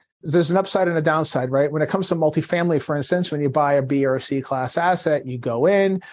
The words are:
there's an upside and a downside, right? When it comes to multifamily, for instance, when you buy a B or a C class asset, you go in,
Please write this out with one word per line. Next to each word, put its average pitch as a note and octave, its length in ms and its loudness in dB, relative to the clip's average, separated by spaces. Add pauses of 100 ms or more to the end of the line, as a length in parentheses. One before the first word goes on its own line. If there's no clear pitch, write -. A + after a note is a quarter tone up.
(240)
there's D#3+ 280 2
an F3+ 60 2
upside F#3+ 300 0
and E3+ 100 0
a D#3 40 0
downside, D3+ 480 0
right? C#3 220 2
When D3+ 100 -2
it D3 80 0
comes F#3+ 200 -2
to F3+ 60 0
multifamily, D#3+ 680 0
for D3+ 140 -4
instance, F3 360 -2
when D3 100 -2
you C#3+ 80 0
buy C#3+ 240 2
a C#3+ 80 4
B C3+ 240 0
or C3 100 0
a B2+ 60 -4
C C#3 200 -4
class C3 360 -4
asset, E3+ 480 0
you B2+ 120 -8
go A#2+ 280 -2
in, F#3+ 360 2 (100)